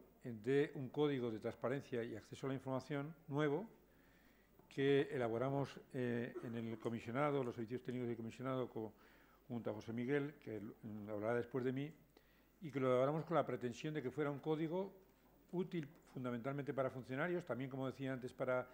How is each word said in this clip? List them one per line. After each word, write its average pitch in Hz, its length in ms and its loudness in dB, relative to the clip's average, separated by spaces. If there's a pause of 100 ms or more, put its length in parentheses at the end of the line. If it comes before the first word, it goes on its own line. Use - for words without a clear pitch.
(220)
de 131 520 2
un 131 160 -4
código 139 400 2
de 110 80 -4
transparencia 117 640 -2
y 120 100 -6
acceso - 300 -10
a 135 60 0
la 135 60 0
información 139 580 -2 (140)
nuevo 151 380 2 (1040)
que 139 420 4
elaboramos, 127 680 0 (140)
eh, 123 480 0
en 120 140 -6
el 113 220 -4
comisionado, 123 640 0
los 120 120 -2
servicios 120 280 -4
técnicos 123 240 -4
del 117 120 -2
comisionado, 127 500 -2
co-, 110 240 -6 (560)
junto 117 200 -4
a 107 60 -2
José 107 180 -8
Miguel, 139 420 0
que 107 260 -8
lo, 107 140 -10 (320)
lo 107 80 -6
hablará 107 200 0
después 120 300 0
de 131 80 2
mí, 143 200 -4 (680)
y 160 100 -10
que 139 80 -2
lo 131 80 4
elaboramos 135 380 6
con 170 100 -2
la 143 100 6
pretensión 123 480 -2
de 151 80 -2
que 123 120 -2
fuera 147 180 2
un 143 80 -4
código 160 560 0 (560)
útil 180 380 -2 (260)
fundamentalmente 127 580 -2
para 131 160 2
funcionarios, 135 560 -2
también, 127 240 -2
como 131 200 -2
decía 131 240 -2
antes, 123 200 -6
para 127 420 2